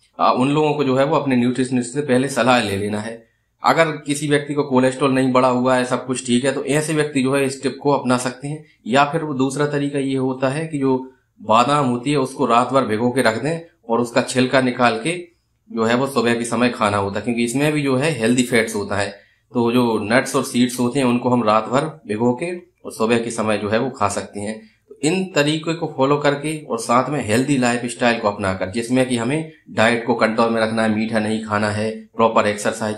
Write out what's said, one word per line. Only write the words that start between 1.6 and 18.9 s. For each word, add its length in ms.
से 80
पहले 260
सलाह 340
ले 160
लेना 220
है। 280
अगर 220
किसी 420
व्यक्ति 260
को 100
कोलेस्ट्रॉल 480
नहीं 200
बढ़ा 160
हुआ 280
है, 100
सब 200
कुछ 220
ठीक 180
है, 80
तो 120
ऐसे 280
व्यक्ति 300
जो 120
है 100
इस 180
टिप 180
को 100
अपना 260
सकते 300
हैं। 180
या 180
फिर 180
वो 100
दूसरा 340
तरीका 320
ये 160
होता 340
है 180
कि 120
जो 340
बादाम 440
होती 260
है 60
उसको 280
रात 260
भर 140
भिगो 260
के 100
रख 220
दें 160
और 100
उसका 220
छिलका 400
निकाल 420
के 240
जो 120
है 120
वो 120
सुबह 280
के 100
समय 240
खाना 280
होता 220
है, 60
क्योंकि 180
इसमें 280
भी 100
जो 140
है 160
हेल्दी 320
फैट्स 320
होता 200